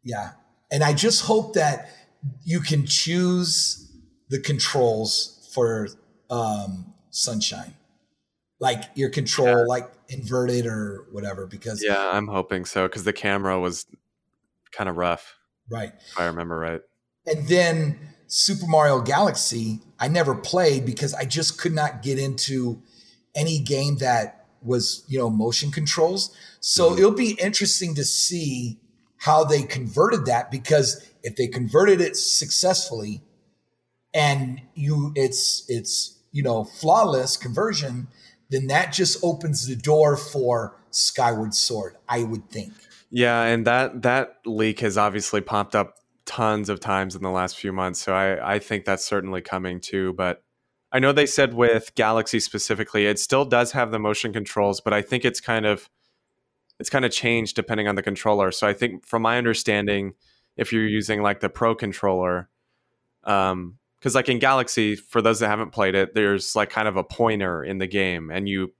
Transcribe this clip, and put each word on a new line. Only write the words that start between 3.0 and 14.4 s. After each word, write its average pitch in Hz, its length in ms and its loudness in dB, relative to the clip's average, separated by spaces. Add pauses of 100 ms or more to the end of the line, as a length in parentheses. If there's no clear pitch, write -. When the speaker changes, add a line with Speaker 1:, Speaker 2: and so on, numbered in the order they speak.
Speaker 1:
the 135 100 -2
controls 117 1120 0
for, 113 340 0 (420)
um, 104 640 -6 (160)
Sunshine. - 640 -4 (840)
Like, 127 260 -2 (100)
your 135 160 -2
control, 131 380 0
Speaker 2:
Yeah. 120 200 6
Speaker 1:
like, 123 240 -4 (160)
inverted 123 580 -2
or 104 460 -8
whatever, 98 340 -8
because 104 360 -10
Speaker 2:
Yeah, 98 280 0
I'm 104 180 -2
hoping 95 360 -4
so, 92 240 0
'cause 98 160 -8
the 104 80 0
camera 98 480 0
was 90 240 -4 (840)